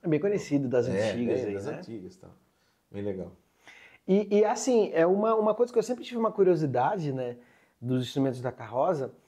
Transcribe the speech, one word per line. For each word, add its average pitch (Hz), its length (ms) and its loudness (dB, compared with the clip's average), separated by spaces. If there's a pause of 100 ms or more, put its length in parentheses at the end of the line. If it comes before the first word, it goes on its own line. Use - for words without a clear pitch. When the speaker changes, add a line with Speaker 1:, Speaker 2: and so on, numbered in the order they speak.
Speaker 1:
É - 60 -8
bem 156 120 0
conhecido 147 480 -2
das 120 200 0
Speaker 2:
É, 101 240 0
Speaker 1:
antigas 117 300 -2
Speaker 2:
bem 113 60 -4
Speaker 1:
aí, 101 60 -4
Speaker 2:
das 98 120 -8
Speaker 1:
né? 147 120 -8
Speaker 2:
antigas, 104 400 -14
tá? 90 120 -20 (600)
Bem 101 120 -8
legal. 92 280 -6 (760)
Speaker 1:
E, 202 320 4
e, 214 60 6
assim, 226 480 2
é 165 120 4
uma, 208 300 2
uma 214 200 2
coisa 240 160 0
que - 80 0
eu 214 40 2
sempre 240 200 -6
tive 240 140 -8
uma 226 140 0
curiosidade, 156 800 2
né, 123 240 -6 (440)
dos 127 220 0
instrumentos 123 380 -2
da 123 100 -4
carroça, 131 600 -2 (140)